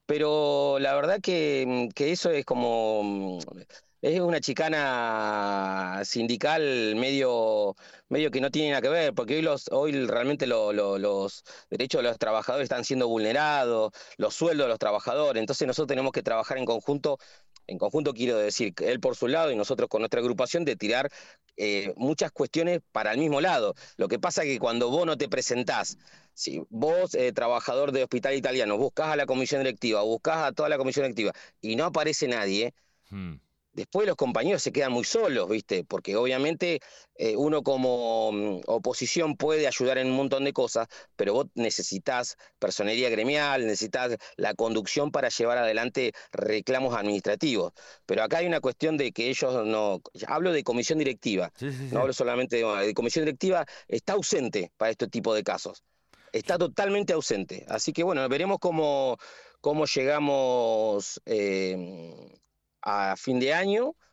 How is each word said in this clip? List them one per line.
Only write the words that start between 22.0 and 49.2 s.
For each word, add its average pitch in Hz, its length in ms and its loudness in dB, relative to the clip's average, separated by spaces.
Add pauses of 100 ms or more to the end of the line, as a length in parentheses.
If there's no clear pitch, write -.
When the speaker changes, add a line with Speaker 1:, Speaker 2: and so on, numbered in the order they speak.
Speaker 1:
cuestiones 165 500 0 (100)
para 107 220 0
el 117 40 0
mismo 147 220 2
lado. 143 360 2 (200)
Lo 98 140 -2
que 120 100 -2
pasa 175 240 0
es 147 60 -2
que 127 100 -2
cuando 120 300 0
vos 165 160 2
no 156 120 0
te 139 120 -4
presentás, 123 680 -2 (360)
si - 360 -8
vos, 160 460 0
eh, 127 160 2
trabajador 120 640 0
de 131 100 2
Hospital 131 320 -2
Italiano, 123 420 0
buscás 139 300 0
a 156 80 0
la 143 100 0
comisión 135 380 0
directiva, 113 400 0
buscás 151 420 0
a 135 60 0
toda 151 180 0
la 147 80 2
comisión 135 280 0
directiva 107 260 0 (300)
y 110 160 -4
no 151 80 2
aparece 151 420 0
nadie, 110 460 0 (360)
Speaker 2:
Hmm. 92 260 -10 (360)
Speaker 1:
después 196 360 -2
los 180 80 2
compañeros 139 480 0
se 131 80 -4
quedan 135 220 0
muy 120 100 0
solos, 143 460 0
¿viste? 104 340 -2
Porque 98 320 -4
obviamente, 139 640 0 (380)
eh, 110 200 0
uno 147 240 2
como, 120 680 2
mm, 104 360 -2
oposición 127 680 0
puede 151 300 2
ayudar 127 300 0
en 131 100 0
un 131 80 2
montón 135 300 0
de 139 80 0
cosas, 113 340 0 (280)
pero 101 180 2
vos 135 220 2
necesitás 113 800 -2 (200)
personería 107 520 0
gremial, 135 560 2
necesitás 110 520 -2 (200)
la 104 180 -2
conducción 113 560 0
para 135 180 0
llevar 120 280 2
adelante 117 560 0 (180)
reclamos 120 640 0
administrativos. 104 800 0 (320)
Pero 104 180 2
acá 160 140 0
hay 175 100 0
una 160 140 0
cuestión 151 360 0
de 131 140 0
que 117 180 -2